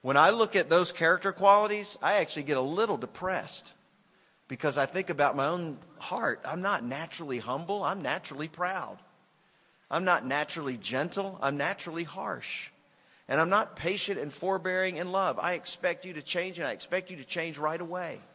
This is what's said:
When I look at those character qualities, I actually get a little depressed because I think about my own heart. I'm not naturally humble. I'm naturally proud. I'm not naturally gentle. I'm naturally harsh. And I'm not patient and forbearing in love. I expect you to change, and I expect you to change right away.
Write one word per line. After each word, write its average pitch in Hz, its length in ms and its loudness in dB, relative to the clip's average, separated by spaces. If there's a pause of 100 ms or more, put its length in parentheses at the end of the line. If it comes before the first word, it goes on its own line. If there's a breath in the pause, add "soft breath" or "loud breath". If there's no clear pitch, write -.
When 131 160 2
I 156 140 10
look 220 260 4
at 165 120 4
those 170 220 6
character 180 400 2
qualities, 202 720 4
I 165 120 4
actually 160 280 2
get 143 140 0
a 131 40 2
little 180 360 0
depressed 156 760 -6 (760 soft breath)
because 135 280 0
I 139 100 4
think 185 240 -4
about 143 260 4
my 139 100 2
own 165 320 -2 (200)
heart. 185 460 -4
I'm 156 160 -6
not 190 220 0
naturally 139 560 -6
humble. 165 460 -4
I'm 180 180 -2
naturally 147 460 -4
proud. 170 500 -6 (920 soft breath)
I'm 170 160 0
not 170 220 4
naturally 143 500 -2
gentle. 165 640 -4
I'm 139 160 0
naturally 165 460 -4
harsh. 180 680 -8 (580 soft breath)
And 139 120 2
I'm 165 80 4
not 214 280 2
patient 190 420 -2
and 139 140 -6
forbearing 185 640 0
in 180 160 -6
love. 180 280 2
I 175 120 0
expect 175 520 -4
you 185 100 -10
to 147 80 -8
change, 180 360 -4
and 160 80 -2
I 123 60 -2
expect 185 400 -4
you 175 60 -12
to 135 60 -14
change 165 320 -6
right 151 240 -2
away. 170 380 -6 (160)